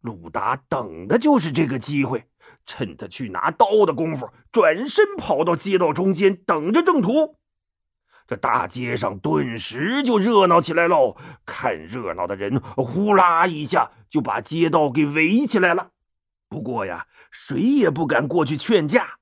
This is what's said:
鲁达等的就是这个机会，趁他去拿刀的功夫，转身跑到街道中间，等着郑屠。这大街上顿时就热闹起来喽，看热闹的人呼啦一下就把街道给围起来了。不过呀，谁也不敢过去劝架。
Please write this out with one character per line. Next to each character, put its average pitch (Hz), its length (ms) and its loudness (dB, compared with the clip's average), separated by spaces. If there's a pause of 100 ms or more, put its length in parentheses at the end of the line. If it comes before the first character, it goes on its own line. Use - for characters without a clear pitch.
鲁 90 280 -12
达 104 280 -4 (120)
等 95 380 -6
的 120 100 2
就 269 220 4
是 160 140 -2
这 135 160 0
个 127 100 -4
机 139 260 -2
会， 123 200 -6 (420)
趁 95 300 -10
他 104 100 -14
去 110 220 -12
拿 92 240 -2
刀 208 340 4
的 160 80 0
功 160 220 -4
夫， 123 120 -10 (220)
转 196 380 2
身 403 280 2
跑 160 280 -2
到 170 100 2
街 190 240 -2
道 170 140 2
中 185 200 0
间， 190 220 2
等 170 380 -2
着 320 100 4
郑 339 180 2
屠。 285 380 0 (840)
这 113 120 -8
大 120 320 0
街 123 280 -6
上 101 220 -4
顿 139 400 -2
时 170 460 -4
就 240 120 2
热 202 300 4
闹 175 140 6
起 165 120 -4
来 170 140 2
喽， 147 300 2 (280)
看 - 320 -4
热 90 380 -8
闹 87 100 -4
的 95 120 -6
人 101 240 -2 (160)
呼 156 360 -2
啦 180 360 4
一 151 180 -6
下 127 240 0 (180)
就 151 140 -2
把 104 180 -4
街 165 300 0
道 160 180 4
给 147 160 0
围 160 400 2
起 226 140 0
来 180 160 4
了。 180 160 -6 (580)
不 117 140 -10
过 113 240 -4
呀， 85 220 -10 (240)
谁 - 260 -8
也 233 320 2
不 151 160 -2
敢 143 200 0
过 165 180 2
去 143 120 -4
劝 165 300 2
架。 190 360 0